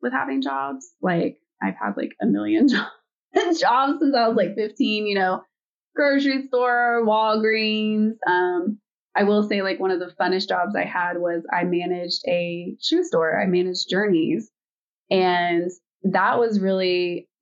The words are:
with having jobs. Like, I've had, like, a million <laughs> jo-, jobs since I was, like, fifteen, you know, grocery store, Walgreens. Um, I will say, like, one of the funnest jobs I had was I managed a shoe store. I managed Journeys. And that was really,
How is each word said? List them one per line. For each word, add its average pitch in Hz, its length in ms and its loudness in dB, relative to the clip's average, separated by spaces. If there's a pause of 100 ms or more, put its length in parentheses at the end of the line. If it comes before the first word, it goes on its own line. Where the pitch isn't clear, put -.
with 247 100 -4
having 269 300 -4
jobs. 269 480 -6 (100)
Like, 180 380 -2 (240)
I've - 140 -4
had, - 200 -6
like, - 240 -6
a 202 60 -2
million 107 420 2
<laughs> - 0 -
jo-, - 920 -2
jobs 269 420 2
since 277 160 2
I 233 120 4
was, 226 80 0
like, 202 200 0
fifteen, 214 500 -2
you 202 80 -2
know, 185 280 0 (520)
grocery 277 540 2
store, 240 580 2
Walgreens. 214 1080 2 (120)
Um, 180 520 0 (360)
I 202 100 2
will 208 240 2
say, 202 140 -2
like, 190 160 -4
one 190 120 -2
of 180 100 -2
the 175 200 -8
funnest 185 280 0
jobs 185 260 -2
I 180 100 -2
had 175 340 -4
was 170 240 -2 (100)
I 180 120 0
managed 175 600 -2
a 175 540 -2
shoe 349 240 0
store. 165 360 0
I 190 60 0
managed 180 440 0
Journeys. 190 600 0 (600)
And 175 600 2 (320)
that 196 360 2
was 226 220 2
really, 180 720 0 (120)